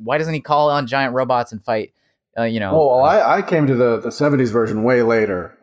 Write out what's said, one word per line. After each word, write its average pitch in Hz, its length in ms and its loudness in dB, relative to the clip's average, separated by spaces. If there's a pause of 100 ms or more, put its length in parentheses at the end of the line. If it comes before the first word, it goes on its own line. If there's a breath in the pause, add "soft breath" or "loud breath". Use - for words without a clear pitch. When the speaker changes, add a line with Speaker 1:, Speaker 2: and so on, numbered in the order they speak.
Speaker 1:
why 131 140 -2
doesn't 160 160 -4
he 147 60 -6
call 147 300 2
on 143 160 -2
giant 131 280 -2
robots 123 360 -2
and 110 140 -14
fight? 110 280 -4 (460)
Uh, 117 60 -2
you 113 160 -4
know, - 120 -4
Speaker 2:
Oh, 139 260 2
well, 131 60 4
Speaker 1:
uh, 175 140 4
Speaker 2:
I, 151 200 2
I 196 40 -2
came 160 240 0
to 135 80 2
the, 117 240 2
the 113 140 -8
seventies 135 400 0
version 110 320 0
way 123 180 2
later. 107 600 -2